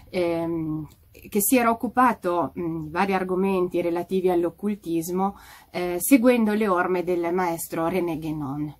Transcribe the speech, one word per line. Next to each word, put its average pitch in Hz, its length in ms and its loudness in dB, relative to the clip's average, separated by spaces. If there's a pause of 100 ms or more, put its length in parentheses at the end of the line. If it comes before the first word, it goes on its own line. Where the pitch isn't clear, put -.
ehm, 165 800 -2 (400)
che 208 140 0
si - 140 2
era 233 140 4
occupato, 226 840 0
mh, 165 300 -6
di 151 60 -10
vari 190 220 0
argomenti 185 680 0
relativi 175 480 0
all'occultismo, 180 1080 -2 (340)
eh, 180 280 -4
seguendo 233 560 4
le 214 120 2
orme 180 380 2
del 170 300 0
maestro 170 540 -2
René 175 300 -2
Guénon. 151 600 -6